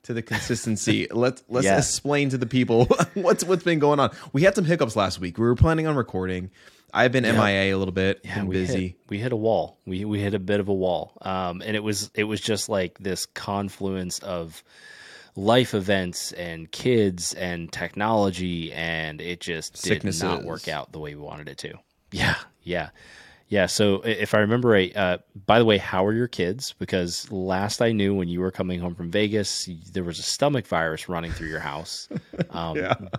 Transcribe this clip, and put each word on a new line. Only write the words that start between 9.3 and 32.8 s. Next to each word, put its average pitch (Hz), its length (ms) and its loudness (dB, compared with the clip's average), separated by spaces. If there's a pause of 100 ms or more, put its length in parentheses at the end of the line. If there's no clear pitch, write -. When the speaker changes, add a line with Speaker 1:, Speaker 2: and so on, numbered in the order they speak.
Speaker 2:
a 120 40 -2
wall. 107 500 0
We, 95 200 -6
we 104 160 0
hit 101 120 0
a 101 60 2
bit 101 200 0
of 98 100 -2
a 101 40 2
wall. 92 480 0
Um, 92 420 -4
and 107 120 -4
it 107 80 -2
was, 107 320 -4
it 107 80 2
was 107 180 -4
just, 104 260 -2
like, 95 300 -2
this 92 300 -4
confluence 98 920 -6
of 85 440 -8 (720)
life 113 400 4
events 95 560 0
and 85 400 -10
kids 101 640 2
and 87 360 -6
technology, 92 1000 -2
and 80 480 -6
it 87 180 -8
just - 440 -10
did 85 200 -2
not 98 120 -2
Speaker 1:
Sicknesses. 87 320 -4
Speaker 2:
work 80 200 -10
out 73 240 -6
the 78 60 -14
way 76 160 -10
we 73 80 -16
wanted 73 260 -14
it 69 120 -14
to. - 140 -10 (380)
Yeah, - 260 0 (260)
yeah. 87 260 -4 (600)
Yeah, 98 180 4
so 101 360 2
i-, 117 40 -2
if 104 260 -2
I 107 60 4
remember 117 300 2
right, 95 280 4
uh, 90 220 0 (260)
by 110 140 6
the 117 60 8
way, 107 120 6
how 95 300 0
are 107 60 2
your 120 140 0
kids? 101 520 -4
Because 90 520 -4
last 95 520 -2
I 113 80 4
knew, 101 240 2
when 90 140 0
you 87 100 -2
were 92 100 0
coming 90 300 -4
home 87 160 -6
from 85 160 -8
Vegas, 104 560 0
y-, 87 100 -10 (160)
there 92 100 -4
was 85 140 -6
a 80 60 -10
stomach 139 420 0
virus 82 420 -2
running 85 260 -6
through 80 160 -10
your 78 100 -6
house. 73 540 -10
Speaker 1:
<laughs> - 360 -6
Speaker 2:
Um, 82 280 -4
Speaker 1:
Yeah. 92 180 -2 (240)